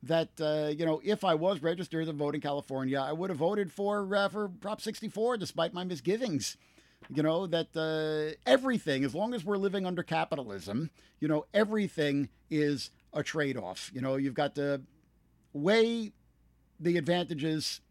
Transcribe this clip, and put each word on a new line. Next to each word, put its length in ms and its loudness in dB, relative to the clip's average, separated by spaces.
that, 280 0
uh, 340 2
you 120 0
know, 160 2
if 200 0
I 120 4
was 260 0
registered 460 -2
to 60 -4
vote 200 -2
in 80 -4
California, 580 -2
I 140 -2
would 160 -4
have 80 -4
voted 340 0
for, 440 -2
uh, 120 4
for 220 -4
Prop 320 -8
sixty-four, 560 -2
despite 340 -2
my 120 -6
misgivings. 720 -2
You 80 2
know, 240 4
that, 320 0
uh, 580 0
everything, 540 4
as 100 0
long 220 -2
as 100 -4
we're 120 0
living 280 0
under 160 -2
capitalism, 880 -2
you 80 0
know, 260 2
everything 760 2
is 400 0
a 80 -2
trade-off. 720 -4
You 80 -6
know, 140 0
you've 180 -2
got 220 0
to 260 0
weigh 580 2
the 180 4
advantages 920 0